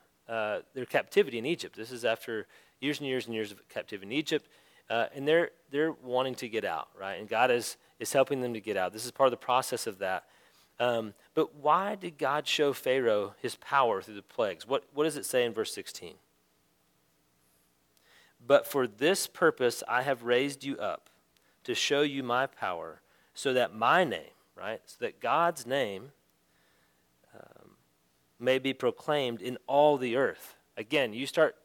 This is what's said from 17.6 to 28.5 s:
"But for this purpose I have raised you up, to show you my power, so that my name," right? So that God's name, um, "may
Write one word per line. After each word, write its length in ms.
"But 200
for 220
this 400
purpose 600
I 140
have 220
raised 400
you 140
up, 320
to 120
show 260
you 220
my 240
power, 540
so 180
that 220
my 280
name," 300
right? 300
So 160
that 180
God's 480
name, 440
um, 400
"may 180